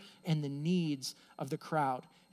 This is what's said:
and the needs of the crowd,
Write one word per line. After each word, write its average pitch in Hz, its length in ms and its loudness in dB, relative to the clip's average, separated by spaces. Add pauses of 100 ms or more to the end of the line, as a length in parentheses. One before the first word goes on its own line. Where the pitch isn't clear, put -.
(240)
and 156 180 2
the 143 60 -2
needs 147 680 0 (240)
of 135 120 -6
the 151 80 -2
crowd, 135 480 0 (260)